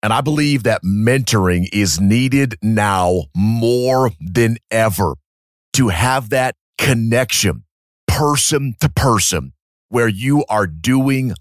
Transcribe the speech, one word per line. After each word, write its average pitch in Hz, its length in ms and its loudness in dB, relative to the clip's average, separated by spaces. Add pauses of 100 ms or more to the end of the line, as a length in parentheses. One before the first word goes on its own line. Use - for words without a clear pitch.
And 110 80 0
I 120 80 0
believe 147 420 0
that 110 220 0
mentoring 101 880 0
is 92 280 0
needed 127 640 2
now 98 640 0 (100)
more 117 880 2
than 113 380 0 (120)
ever, 101 440 0 (580)
to 131 160 2
have 117 420 -2
that 127 240 -2 (240)
connection, 117 880 0 (420)
person 143 720 0
to - 80 2
person, 92 640 0 (380)
where 117 180 0
you 127 400 0
are 107 180 0
doing 131 760 0